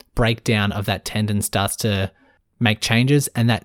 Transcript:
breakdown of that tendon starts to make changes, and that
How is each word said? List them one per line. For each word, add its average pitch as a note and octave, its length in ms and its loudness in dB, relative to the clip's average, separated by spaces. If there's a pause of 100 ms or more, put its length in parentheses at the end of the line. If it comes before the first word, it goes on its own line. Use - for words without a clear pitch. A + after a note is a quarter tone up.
(140)
breakdown A2 600 0
of G2+ 140 -6
that G2 180 -4
tendon G#2 360 -2
starts - 360 -2
to G2+ 340 -2 (480)
make G#2+ 220 0
changes, C3 480 2
and A#2 200 0
that A2+ 160 0